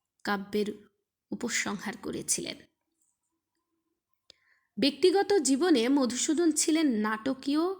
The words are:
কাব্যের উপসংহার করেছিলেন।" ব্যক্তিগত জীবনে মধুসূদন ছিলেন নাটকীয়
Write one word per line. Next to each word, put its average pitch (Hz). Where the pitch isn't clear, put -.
কাব্যের 208
উপসংহার 202
করেছিলেন।" -
ব্যক্তিগত 370
জীবনে 269
মধুসূদন 285
ছিলেন 311
নাটকীয় 262